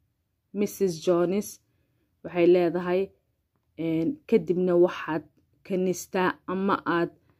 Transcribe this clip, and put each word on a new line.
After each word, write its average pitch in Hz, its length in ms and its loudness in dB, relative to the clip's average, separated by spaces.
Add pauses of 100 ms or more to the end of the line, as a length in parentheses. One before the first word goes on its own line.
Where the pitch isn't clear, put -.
(540)
Missus 196 480 -2
Jones 180 580 0 (680)
waxay 175 220 2
leedahay, 180 640 2 (680)
een, 165 460 -2
kadibna 180 500 0
waxaad 175 480 0 (420)
kanistaa 185 840 -2
ama 190 380 -2
aad, 170 260 -2 (280)